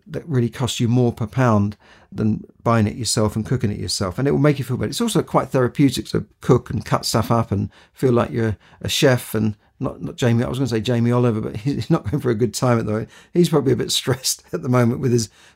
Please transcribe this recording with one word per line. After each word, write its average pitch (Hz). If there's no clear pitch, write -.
that -
really 120
costs -
you 120
more 120
per 110
pound 107
than 110
buying 113
it 104
yourself 110
and 110
cooking 120
it 107
yourself. 95
And 131
it 147
will 147
make 143
you 131
feel 127
better. 107
It's -
also 240
quite 131
therapeutic 131
to 110
cook -
and -
cut -
stuff -
up 117
and 104
feel 127
like 117
you're 113
a -
chef -
and 110
not, -
not -
Jamie, 117
I 139
was 127
gonna 135
say 110
Jamie 117
Oliver, 120
but -
<laughs> 101
he's 139
not -
going 147
for 127
a 120
good 110
time 123
at 113
the 113
moment. 110
He's 175
probably 131
a 120
bit 113
stressed -
<laughs> -
at -
the 139
moment 123
with 131
his 117